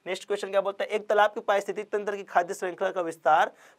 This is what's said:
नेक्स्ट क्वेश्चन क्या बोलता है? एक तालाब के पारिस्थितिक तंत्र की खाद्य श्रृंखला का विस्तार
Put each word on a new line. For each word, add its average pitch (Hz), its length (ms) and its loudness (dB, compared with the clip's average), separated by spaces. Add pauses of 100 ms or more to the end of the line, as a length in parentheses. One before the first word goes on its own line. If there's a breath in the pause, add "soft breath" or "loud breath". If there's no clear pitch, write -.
नेक्स्ट 185 220 -8
क्वेश्चन 202 220 -4
क्या 196 120 2
बोलता 196 220 -4
है? 175 60 -6
एक 208 180 -4
तालाब 208 240 4
के 233 80 -10
पारिस्थितिक 202 500 -2
तंत्र 208 260 -4
की 202 80 -10
खाद्य 180 300 0
श्रृंखला 185 380 -4
का 185 100 -4
विस्तार 165 500 2 (280 soft breath)